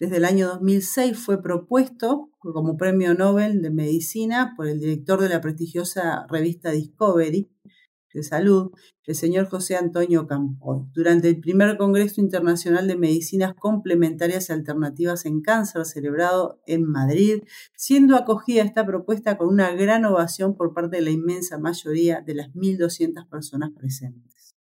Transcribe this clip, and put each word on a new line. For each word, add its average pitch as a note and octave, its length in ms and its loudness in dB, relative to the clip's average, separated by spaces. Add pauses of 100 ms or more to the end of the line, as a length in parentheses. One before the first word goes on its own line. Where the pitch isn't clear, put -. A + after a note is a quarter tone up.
desde F3+ 160 -2
el E3+ 80 4
año F#3+ 240 4
dos F#3 140 -8
mil G3 200 4
seis, A#3+ 360 0
fue G3 240 -2
propuesto B3 960 -2
como D#3+ 400 -4
premio F#3 360 2
Nobel G3+ 460 2
de D#3+ 100 -4
Medicina A3 880 -2
por D#3 120 -6
el D3+ 120 -4
director D#3 400 -2
de F#3+ 80 2
la E3+ 140 -2
prestigiosa E3 880 -4
revista E3 400 -2
Discovery E3 800 0 (640)
de D3+ 80 -8
Salud, F#3 500 2 (320)
el - 100 -6
señor F3+ 340 0
José F#3 280 -4
Antonio F3 500 -2
Campoy, C3+ 680 -6
durante E3+ 340 2
el E3+ 120 2
primer G3 360 2
Congreso G3+ 460 0
Internacional F3 680 0
de F#3 80 0
Medicinas F3 580 0
Complementarias F3 960 0
y - 40 -4
Alternativas D#3 760 -4
en D3+ 160 -2
Cáncer, G#3 420 0
celebrado E3 840 -2
en E3 180 0
Madrid, D#3+ 580 2 (340)
siendo C4+ 400 6
acogida A#3 460 2
esta G#3 240 0
propuesta G3 500 -2
con E3+ 120 0
una F#3+ 240 4
gran G#3 340 2
ovación F#3+ 500 0
por E3 160 -2
parte E3+ 240 -4
de E3+ 60 2
la D#3 80 0
inmensa E3+ 480 -2
mayoría E3 640 0
de D#3 120 -8
las C#3+ 200 -10
mil F#3+ 240 0
doscientas E3+ 480 -2
personas D3+ 460 -8
presentes. B2+ 840 -12 (240)